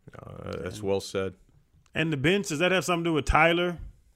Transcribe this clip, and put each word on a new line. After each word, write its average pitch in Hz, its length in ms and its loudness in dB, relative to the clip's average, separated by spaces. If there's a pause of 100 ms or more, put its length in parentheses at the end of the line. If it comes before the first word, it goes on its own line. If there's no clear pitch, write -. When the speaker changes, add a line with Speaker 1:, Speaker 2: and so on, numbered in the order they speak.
(120)
Speaker 1:
Uh, - 500 -12
that's 107 200 -10
well 98 180 0
said. 95 340 -4 (600)
Speaker 2:
And 160 180 -2
the 147 40 -2
bench, 175 320 2
does 151 100 -4
that 180 140 4
have 185 120 2
something 170 200 0
to 170 60 0
do 160 40 2
with 151 100 2
Tyler 170 540 4 (380)